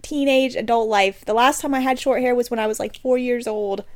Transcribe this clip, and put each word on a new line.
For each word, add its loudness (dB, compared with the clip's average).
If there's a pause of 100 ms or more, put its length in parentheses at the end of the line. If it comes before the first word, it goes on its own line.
teenage 2
adult 0
life. 2
The -2
last 4
time -2
I 0
had 0
short 0
hair 2
was -2
when -2
I -2
was, -4
like, -8
four 0
years -2
old. -4 (140)